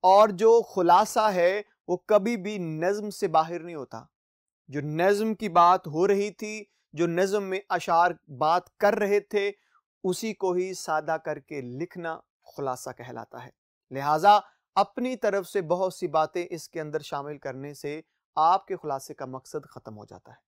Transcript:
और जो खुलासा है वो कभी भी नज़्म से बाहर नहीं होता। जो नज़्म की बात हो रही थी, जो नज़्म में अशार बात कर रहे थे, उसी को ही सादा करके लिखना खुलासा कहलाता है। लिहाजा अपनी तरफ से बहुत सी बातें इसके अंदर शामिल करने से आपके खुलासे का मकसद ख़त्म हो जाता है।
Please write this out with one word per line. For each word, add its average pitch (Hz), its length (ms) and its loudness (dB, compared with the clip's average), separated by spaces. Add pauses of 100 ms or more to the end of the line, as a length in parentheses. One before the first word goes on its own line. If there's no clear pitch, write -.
और 202 300 8
जो 226 320 6
खुलासा 190 640 4
है 185 320 2 (260)
वो 175 200 -2
कभी 208 280 4
भी 208 220 -6
नज़्म 180 520 -4
से - 180 -6
बाहर 160 320 0
नहीं 170 140 -14
होता। 123 320 -14 (640)
जो 139 140 -6
नज़्म 196 520 0
की 214 160 -6
बात 175 360 4
हो 156 180 0
रही 202 260 0
थी, 214 400 -12 (220)
जो 165 160 -2
नज़्म 190 340 0
में 190 180 -6 (100)
अशार 170 460 2 (140)
बात 156 380 0 (100)
कर 208 180 2
रहे 208 260 2
थे, 202 260 -4 (540)
उसी 190 320 -4
को 185 180 -2
ही 185 220 -4
सादा 156 440 -4
करके 147 420 -10 (160)
लिखना 165 440 -10 (260)
खुलासा 131 460 -10
कहलाता 120 460 -16
है। 127 120 -18 (400)
लिहाजा 151 440 4 (400)
अपनी 254 420 -2
तरफ 202 300 -2
से 202 160 -2
बहुत 180 320 -2
सी 185 140 -6
बातें 156 360 -2
इसके 165 340 -12
अंदर 151 240 -8
शामिल 143 360 -10
करने 139 360 -12
से 151 260 -10 (360)
आपके 180 380 2
खुलासे 147 380 -8
का 139 140 -10
मकसद 131 400 -12
ख़त्म - 260 -18
हो 104 120 -18
जाता 98 260 -20
है। - 60 -20 (100)